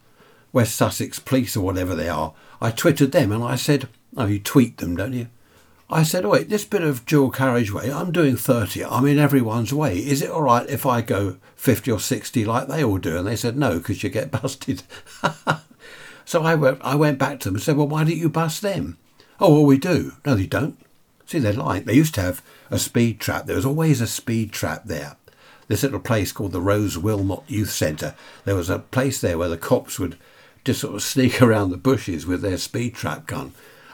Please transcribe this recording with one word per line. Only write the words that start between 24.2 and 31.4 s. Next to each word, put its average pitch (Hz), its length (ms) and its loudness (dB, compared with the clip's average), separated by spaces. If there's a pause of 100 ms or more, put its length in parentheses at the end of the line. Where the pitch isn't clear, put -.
trap 80 360 -6
there. 71 300 -8 (520)
This 107 140 -2
little 135 180 -2
place 107 320 -2
called 98 200 -6
the 92 100 -4
Rose 101 340 0
Wilmot 98 500 -2
Youth 104 240 -2
Centre. 78 440 -4 (320)
There 98 80 0
was 87 160 -2
a 92 80 -2
place 131 420 -2
there 87 160 0
where 85 140 -2
the 85 80 -4
cops - 400 -2
would 90 180 -4 (480)
just - 160 -2
sort 107 140 -8
of 107 80 -6
sneak 127 400 2